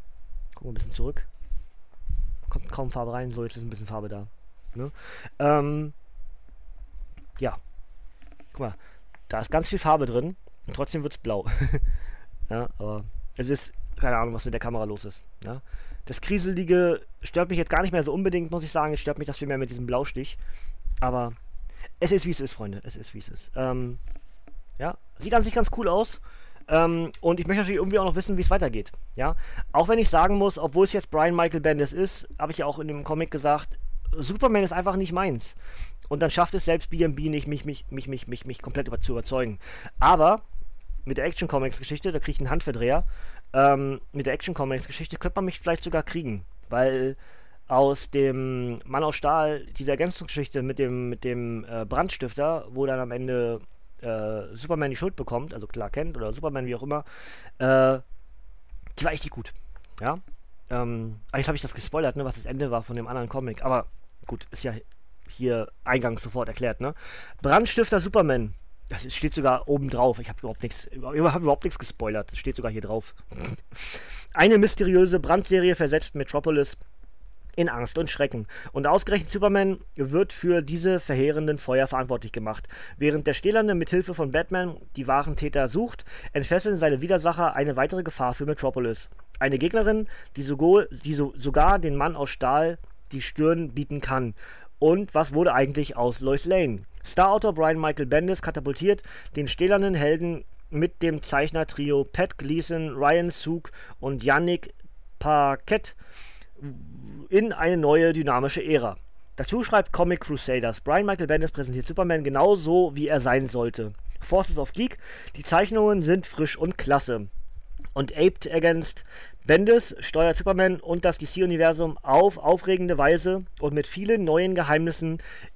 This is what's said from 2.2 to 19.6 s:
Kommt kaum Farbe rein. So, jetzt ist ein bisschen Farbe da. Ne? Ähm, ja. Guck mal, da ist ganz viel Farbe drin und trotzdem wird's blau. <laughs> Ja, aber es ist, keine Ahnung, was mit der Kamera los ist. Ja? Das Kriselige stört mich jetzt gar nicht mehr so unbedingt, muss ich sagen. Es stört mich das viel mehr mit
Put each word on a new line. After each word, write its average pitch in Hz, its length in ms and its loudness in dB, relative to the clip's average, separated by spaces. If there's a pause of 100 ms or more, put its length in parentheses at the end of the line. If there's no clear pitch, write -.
Kommt - 200 0
kaum 131 220 -4
Farbe 120 220 -4
rein. 123 180 -4
So, 117 140 -4
jetzt 113 100 -10
ist 117 80 -10
ein 117 60 -6
bisschen 107 180 -10
Farbe 104 220 -8
da. 101 180 -8 (480)
Ne? 131 160 -6 (480)
Ähm, 147 540 2 (1500)
ja. 127 180 -2 (920)
Guck - 80 -12
mal, 113 160 -6 (540)
da 110 100 -2
ist 110 100 -6
ganz 160 200 2
viel 196 100 -2
Farbe 156 260 4
drin 127 300 0 (320)
und - 80 -10
trotzdem 143 280 -4
wird's 143 140 -6
blau. 104 320 -4
<laughs> - 60 2 (920)
Ja, 117 180 -2 (120)
aber 104 260 -4 (320)
es 123 100 -4
ist, 139 240 -4 (240)
keine 123 220 4
Ahnung, 117 160 0
was 110 100 -6
mit 120 100 -2
der 117 60 -2
Kamera 117 240 -2
los 104 220 -6
ist. - 180 -12 (220)
Ja? 131 160 -8 (420)
Das - 160 -8
Kriselige 180 800 2 (220)
stört 175 280 0
mich 180 80 0
jetzt 170 120 0
gar 160 120 4
nicht 185 120 0
mehr 165 100 2
so 147 80 -2
unbedingt, 175 400 -2
muss 165 120 -4
ich 156 100 -10
sagen. 151 200 0
Es 147 60 -2
stört 147 200 -4
mich 147 60 -4
das 139 120 -8
viel 143 100 -6
mehr 139 100 -2
mit 131 120 -4